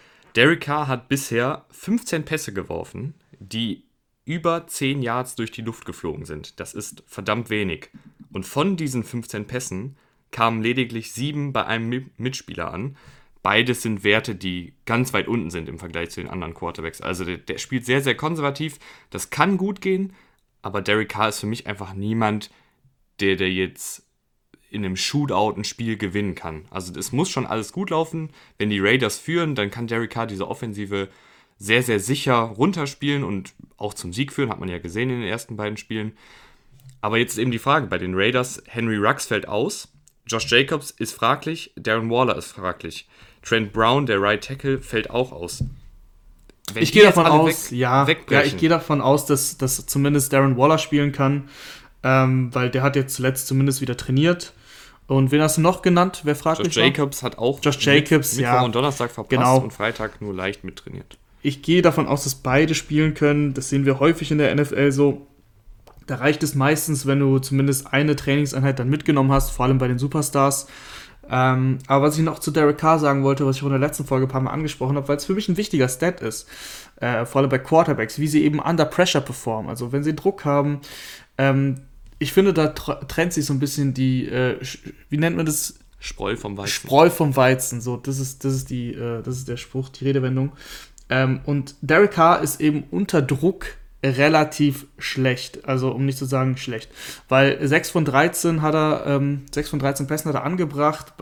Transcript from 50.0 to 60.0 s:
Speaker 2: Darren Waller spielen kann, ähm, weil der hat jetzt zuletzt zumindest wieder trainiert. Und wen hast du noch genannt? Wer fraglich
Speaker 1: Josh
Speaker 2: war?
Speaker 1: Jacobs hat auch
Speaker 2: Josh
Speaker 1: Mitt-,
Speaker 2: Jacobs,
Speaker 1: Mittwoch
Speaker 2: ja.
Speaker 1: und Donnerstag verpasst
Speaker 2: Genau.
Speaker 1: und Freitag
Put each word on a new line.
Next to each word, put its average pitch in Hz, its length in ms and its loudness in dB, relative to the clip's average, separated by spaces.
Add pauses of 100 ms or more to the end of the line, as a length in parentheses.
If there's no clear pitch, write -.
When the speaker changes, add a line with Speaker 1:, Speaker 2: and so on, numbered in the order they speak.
Speaker 2:
Darren 135 240 4
Waller 156 220 6
spielen 143 340 0
kann, 139 360 0 (540)
ähm, 131 520 2
weil 123 160 0
der 127 120 0
hat 139 140 2
jetzt 131 180 0
zuletzt 131 320 -2
zumindest 135 340 2
wieder 127 160 -4
trainiert. 160 560 0 (540)
Und 135 240 4
wen 147 100 6
hast 156 160 4
du 160 60 4
noch 185 200 4
genannt? 180 420 2
Wer 147 120 0
fraglich 160 320 0
Speaker 1:
Josh 151 80 -2
Speaker 2:
war? 113 80 4
Speaker 1:
Jacobs 139 380 2
hat 120 160 -6
auch 127 240 0
Speaker 2:
Josh 139 140 2
Speaker 1:
Mitt-, 143 340 4
Speaker 2:
Jacobs, 139 260 2
Speaker 1:
Mittwoch 123 160 0
Speaker 2:
ja. 127 100 4
Speaker 1:
und 117 120 0
Donnerstag 131 360 -2
verpasst - 200 -10
Speaker 2:
Genau. 131 280 4
Speaker 1:
und 131 140 -2
Freitag 110 480 -4